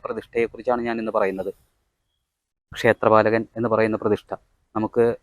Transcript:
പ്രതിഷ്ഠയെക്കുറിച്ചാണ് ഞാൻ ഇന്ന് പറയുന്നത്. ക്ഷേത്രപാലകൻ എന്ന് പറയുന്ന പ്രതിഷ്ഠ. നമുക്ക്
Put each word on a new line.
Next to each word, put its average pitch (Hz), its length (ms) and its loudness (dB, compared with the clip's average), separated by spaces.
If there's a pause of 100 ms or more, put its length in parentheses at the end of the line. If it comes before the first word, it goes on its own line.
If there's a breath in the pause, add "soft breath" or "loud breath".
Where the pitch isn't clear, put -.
പ്രതിഷ്ഠയെക്കുറിച്ചാണ് 117 760 -4
ഞാൻ 117 180 -4
ഇന്ന് 110 120 -6
പറയുന്നത്. 98 420 -2 (1200)
ക്ഷേത്രപാലകൻ 110 720 2 (120)
എന്ന് 113 120 -2
പറയുന്ന 110 280 2
പ്രതിഷ്ഠ. 104 380 -2 (400)
നമുക്ക് 117 480 0